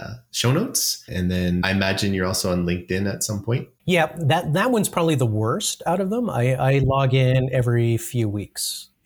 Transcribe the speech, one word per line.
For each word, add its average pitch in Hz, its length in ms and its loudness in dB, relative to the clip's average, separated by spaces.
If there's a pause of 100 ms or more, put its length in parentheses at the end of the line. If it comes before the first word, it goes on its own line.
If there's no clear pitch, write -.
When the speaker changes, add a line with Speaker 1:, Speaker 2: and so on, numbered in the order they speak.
Speaker 1:
uh, - 120 -12 (180)
show 120 220 0
notes. - 540 -2
And 90 240 -2
then 90 320 2
I 95 100 0
imagine 98 420 0
you're 92 120 0
also 92 240 -2
on 87 140 0
LinkedIn 90 480 -2
at - 100 -6
some 101 200 -4
point. - 260 -4 (160)
Speaker 2:
Yeah, 165 320 2
that, 160 380 0
that 226 160 2
one's 220 180 2
probably 165 280 0
the 123 100 2
worst 110 580 -2
out 175 160 0
of 190 80 -2
them. 226 220 -2
I, 123 240 0
I 135 240 2
log 135 340 2
in 131 400 2
every 117 460 2
few 117 280 -2
weeks. - 640 -6 (180)